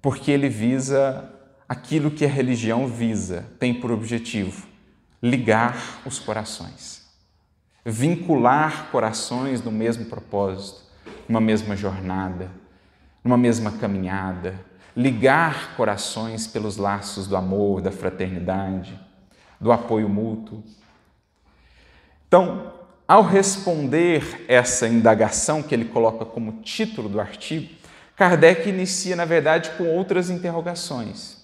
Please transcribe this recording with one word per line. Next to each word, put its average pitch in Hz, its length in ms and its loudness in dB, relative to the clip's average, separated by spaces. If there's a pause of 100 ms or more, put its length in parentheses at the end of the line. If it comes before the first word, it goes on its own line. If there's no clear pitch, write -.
Porque 135 300 -2
ele 143 160 2
visa 131 800 0 (380)
aquilo 151 420 -2
que 151 140 -2
a 143 60 4
religião 123 580 0
visa, 104 580 -4 (140)
tem 123 140 0
por 120 180 -4
objetivo 113 720 -4 (560)
ligar 120 840 0
os 127 140 -10
corações, - 840 -10 (840)
vincular 143 1040 2
corações 120 720 -2
no 117 120 -6
mesmo 113 320 -2
propósito, 98 760 -6 (440)
numa 113 140 2
mesma 104 340 0
jornada, 92 760 -6 (720)
numa 123 160 4
mesma 110 360 2
caminhada, 95 840 -4 (380)
ligar 131 800 2
corações 110 720 -4
pelos 104 300 -6
laços 101 500 -4
do 98 80 -2
amor, 95 460 0
da 92 100 -2
fraternidade, 92 1040 -6 (640)
do 110 100 0
apoio 110 380 2
mútuo. 107 560 -6 (1600)
Então, 185 440 4 (360)
ao 190 160 10
responder 170 1200 2
essa 123 400 4
indagação 113 760 4
que - 100 -2
ele 117 120 0
coloca 113 380 0
como 110 380 -8
título 135 480 -6
do 101 100 -2
artigo, - 540 -8 (420)
Kardec 185 540 6
inicia, 185 460 -2
na 170 100 -2
verdade, 160 460 2
com 170 140 -4
outras 180 440 0
interrogações. 170 1160 -8